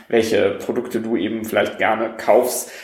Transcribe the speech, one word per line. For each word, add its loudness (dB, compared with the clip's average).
welche 2
Produkte -2
du -2
eben -2
vielleicht -2
gerne 0
kaufst, 2